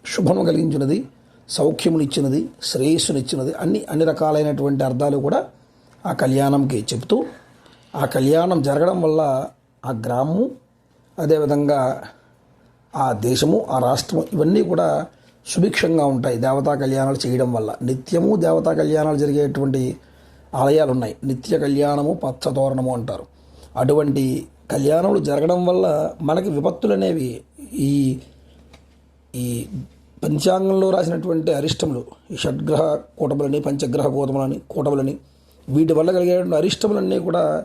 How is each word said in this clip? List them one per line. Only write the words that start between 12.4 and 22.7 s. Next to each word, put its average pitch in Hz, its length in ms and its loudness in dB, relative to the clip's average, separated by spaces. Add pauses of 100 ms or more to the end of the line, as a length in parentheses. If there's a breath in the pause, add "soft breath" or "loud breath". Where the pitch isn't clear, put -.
ఆ 135 160 0
దేశము, 127 580 2
ఆ 147 100 0
రాష్ట్రము, 139 440 0 (100)
ఇవన్నీ 170 280 2
కూడా 170 460 0 (400 soft breath)
సుభిక్షంగా 170 580 2
ఉంటాయి 127 320 0
దేవతా 135 380 0
కళ్యాణాలు 135 520 -2
చేయడం 123 260 0
వల్ల. 110 280 -4
నిత్యము 165 540 0
దేవతా 165 380 2
కళ్యాణాలు 156 440 0
జరిగేటువంటి 139 800 0 (580 soft breath)
ఆలయాలు 139 360 4
ఉన్నాయి. 120 320 -2
నిత్య 139 360 -2
కళ్యాణము 143 540 0
పచ్చతోరణము 135 800 -2